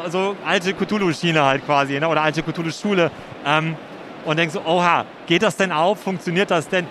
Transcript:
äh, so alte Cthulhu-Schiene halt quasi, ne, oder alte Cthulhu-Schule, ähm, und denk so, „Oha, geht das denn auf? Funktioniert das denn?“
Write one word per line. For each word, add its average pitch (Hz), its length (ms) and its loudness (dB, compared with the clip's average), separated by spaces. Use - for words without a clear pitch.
äh, 180 40 -6
so 190 260 0
alte 185 280 0
Cthulhu-Schiene 175 680 2
halt 135 240 2
quasi, 139 320 2
ne, 160 80 0
oder 151 160 2
alte 156 180 0
Cthulhu-Schule, 165 680 0
ähm, 156 300 0
und 156 140 0
denk 165 140 0
so, 185 120 -4
„Oha, 170 420 2
geht 170 160 2
das 214 140 2
denn 190 160 0
auf? 170 280 2
Funktioniert 185 520 -2
das 165 160 2
denn?“ 180 240 0